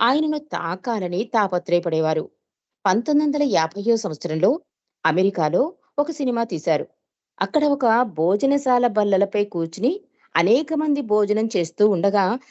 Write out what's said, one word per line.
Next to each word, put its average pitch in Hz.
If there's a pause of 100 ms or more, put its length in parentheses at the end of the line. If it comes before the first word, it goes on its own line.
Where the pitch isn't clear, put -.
ఆయనను 302
తాకాలని 185
తాపత్రయపడేవారు. 170 (560)
పంతొమ్మిది 262
వందల 285
యాభైయో 202
సంవత్సరంలో 175 (460)
అమెరికాలో 180 (260)
ఒక 294
సినిమా 247
తీశారు. 160 (540)
అక్కడ 233
ఒక 269
భోజనశాల 247
బల్లలపై 208
కూర్చుని 196 (360)
అనేక 247
మంది 294
భోజనం 214
చేస్తూ 190
ఉండగా, 196 (120)